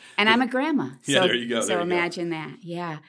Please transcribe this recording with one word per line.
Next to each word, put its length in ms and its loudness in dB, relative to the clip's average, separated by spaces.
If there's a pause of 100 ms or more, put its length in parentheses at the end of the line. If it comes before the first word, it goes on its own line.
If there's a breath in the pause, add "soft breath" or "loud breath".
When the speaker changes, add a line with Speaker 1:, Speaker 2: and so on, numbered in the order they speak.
(180 loud breath)
Speaker 1:
and 100 4
I'm 140 6
a 40 2
Speaker 2:
yeah. 60 -6
Speaker 1:
grandma. 380 0 (160)
Speaker 2:
Yeah, 160 4
Speaker 1:
So, 60 4
Speaker 2:
there 80 2
you 120 -2
go, 140 0
Speaker 1:
so 60 -2
Speaker 2:
there 120 0
you 60 -2
go. 100 0
Speaker 1:
imagine 360 -2
that. 300 -10
Yeah. 360 -8 (120 loud breath)